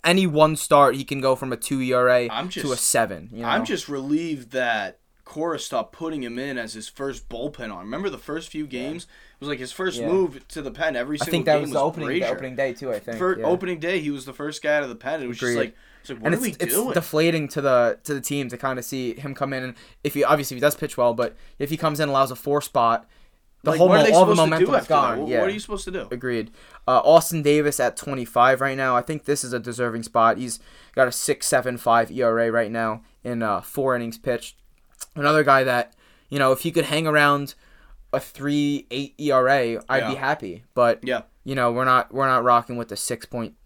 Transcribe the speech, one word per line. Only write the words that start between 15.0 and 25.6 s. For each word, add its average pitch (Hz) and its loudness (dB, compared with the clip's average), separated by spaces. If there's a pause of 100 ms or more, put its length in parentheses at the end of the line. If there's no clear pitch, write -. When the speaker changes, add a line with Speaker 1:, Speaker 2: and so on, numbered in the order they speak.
Speaker 2:
It 127 -8
was 120 -8
just 123 -2
Speaker 1:
Agreed. 120 0
Speaker 2:
like, 110 -16 (280)
it's - -20
like, 123 -10
what - -6
Speaker 1:
And 170 2
Speaker 2:
are - 0
Speaker 1:
it's, 240 -4
Speaker 2:
we 175 -2
Speaker 1:
it's 170 -4
Speaker 2:
doing? 240 0
Speaker 1:
deflating 160 0
to 143 -4
the, 123 2
to 147 -6
the 139 -4
team 139 -4
to 123 -12
kinda 131 -4
see 127 -6
him 139 -12
come 135 -6
in. 131 -6
And 127 -10 (300)
if 143 -2
he, 143 0
obviously, 143 2
if - -10
he - -10
does 147 2
pitch - -6
well, 120 2
but 117 -2 (240)
if 143 -4
he 156 -2
comes 151 -2
in 156 2
and 143 -2
allows 135 4
a 127 -8
four 143 0
spot, 117 0 (540)
the - 2
Speaker 2:
Like, 160 0
Speaker 1:
whole 180 8
Speaker 2:
what 185 8
are 214 8
Speaker 1:
mo-, - 8
Speaker 2:
they 220 6
Speaker 1:
all 175 10
the 214 4
Speaker 2:
supposed 160 6
to 160 0
do 180 4
Speaker 1:
momentum's 262 2
Speaker 2:
after - -2
that? 151 4
Speaker 1:
gone. 123 0
Speaker 2:
What, 156 -4
Speaker 1:
Yeah. - 2
Speaker 2:
what 190 2
are 196 -2
you 208 -6